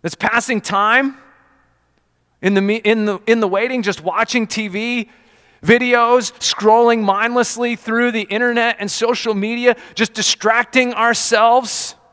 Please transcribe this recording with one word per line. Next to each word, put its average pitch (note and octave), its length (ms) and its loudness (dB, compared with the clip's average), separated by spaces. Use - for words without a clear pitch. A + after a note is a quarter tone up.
that's D#3+ 140 -8
passing A#3 440 -2
time A#3+ 580 0
in G3 140 0
the G3 60 2
me-, G3+ 140 0
in G#3+ 300 0
the, G3+ 200 -2
in A3+ 140 2
the G#3 80 0
waiting, A3+ 360 -2
just F3+ 200 -4
watching G#3 440 -2
T G#3+ 200 -6
V A3+ 420 -6
videos, A#3+ 760 2
scrolling A3+ 640 2
mindlessly A#3 720 -2
through A#3 340 -2
the A3 120 -4
internet A#3 560 -2
and G3 120 -6
social A3+ 420 -2
media, A#3 440 0
just - 180 -2
distracting A#3 800 0
ourselves A#3 1000 0